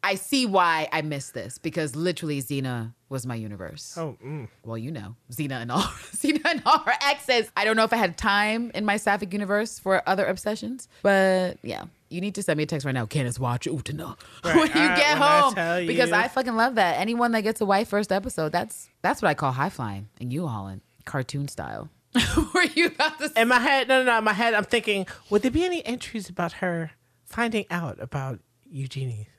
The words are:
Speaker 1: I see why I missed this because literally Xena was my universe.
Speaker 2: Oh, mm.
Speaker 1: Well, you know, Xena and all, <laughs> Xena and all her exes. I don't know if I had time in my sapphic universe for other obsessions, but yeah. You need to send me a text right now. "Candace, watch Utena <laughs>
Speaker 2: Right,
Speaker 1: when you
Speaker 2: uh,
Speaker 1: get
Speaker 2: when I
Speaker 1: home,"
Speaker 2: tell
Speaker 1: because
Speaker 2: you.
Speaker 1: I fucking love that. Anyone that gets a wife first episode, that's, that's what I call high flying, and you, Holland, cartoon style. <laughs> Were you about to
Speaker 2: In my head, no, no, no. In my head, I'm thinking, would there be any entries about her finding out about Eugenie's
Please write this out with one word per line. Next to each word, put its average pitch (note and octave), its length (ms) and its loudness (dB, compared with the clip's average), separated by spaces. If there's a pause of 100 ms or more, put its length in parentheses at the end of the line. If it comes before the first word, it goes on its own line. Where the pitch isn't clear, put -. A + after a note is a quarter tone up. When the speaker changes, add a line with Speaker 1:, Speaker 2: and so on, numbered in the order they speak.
Speaker 1:
I G3+ 120 2
see B3+ 300 0
why F3 460 4
I D#3+ 100 0
missed D3 320 -6
this A#2 240 -10
because D#3 380 -4
literally D#3 460 -2
Xena B2+ 520 -4 (140)
was B2+ 200 -6
my A#2+ 80 -6
universe. G#2 640 -10
Speaker 2:
Oh, D#3 280 -8
mm. B2+ 240 -10 (160)
Speaker 1:
Well, A2+ 120 -6
you A#2+ 140 -6
know, A2 240 -10 (160)
Xena C3+ 200 -4 (100)
and A#2+ 100 -6
all, D#3 100 2
<laughs> - 360 -8
Xena D4+ 280 0
and E4 200 2
all D4+ 140 6
her B3 140 0 (120)
exes. C4 500 2
I G3 80 0
don't A3 140 4
know A3 60 6
if A3 100 2
I A3+ 40 2
had F#3 200 0
time G#3+ 560 2
in G#3 120 -2
my G#3 120 2
sapphic G3+ 340 0
universe G#3 480 -2
for F#3+ 300 2
other F#3+ 160 2
obsessions, G#3+ 640 -4 (140)
but F#3+ 580 4
yeah. - 240 -8 (240)
You F3 120 -6
need G3 140 -4
to G3+ 80 -6
send D3+ 140 0
me D3+ 60 0
a D3 40 -2
text C#3+ 180 -4
right C3+ 80 -2
now. A#2+ 140 -2
"Candace, A#2+ 320 -2
watch B2 260 -2
Utena - 500 -6 (160)
<laughs> - 140 -20
Speaker 2:
Right, E3 100 2
Speaker 1:
when E3 120 6
you E3 200 4
Speaker 2:
uh, F4+ 80 4
Speaker 1:
get - 200 4
Speaker 2:
when C#4+ 80 4
I D4 160 8
Speaker 1:
home," C4 160 4
Speaker 2:
tell F3 320 0
Speaker 1:
because A#3+ 220 2
Speaker 2:
you. E3+ 60 2
Speaker 1:
I A3+ 120 4
fucking B3 280 -2
love A#3 200 2
that. F3 240 2
Anyone A#3 320 0
that A3+ 100 2
gets A3 180 -2
a A3 60 0
wife G3+ 220 2
first G3+ 240 0
episode, E3 400 -2
that's, F#3 360 -4 (140)
that's - 220 0
what F#3 60 6
I D3+ 40 2
call C#3+ 180 0
high C#3+ 200 -2
flying, G#2 380 -6 (120)
and B2 100 -6
you, E3 140 -4
Holland, G2 360 -8 (240)
cartoon C#3 420 -4
style. B1+ 420 -10 (240)
<laughs> - 400 0
Were F4+ 120 4 (100)
you E4+ 120 4
about D#4 300 0
to D4 180 -4
Speaker 2:
In A3+ 120 4
my B3 100 6
head, C4 300 2
no, C4 160 6
no, B3+ 80 4
no. A#3 80 4
In A3 60 -2
my G#3+ 80 4
head, A3+ 200 2
I'm G#3 100 2
thinking, G#3 440 0 (240)
would G#3 100 4
there B3+ 80 2
be D#4+ 160 2
any F4+ 220 -2
entries A3+ 420 -8
about F3 240 -4
her E3+ 380 -4 (340)
finding A3+ 460 -2
out E3+ 280 -4
about C3 420 -6 (300)
Eugenie's C3 540 -8 (140)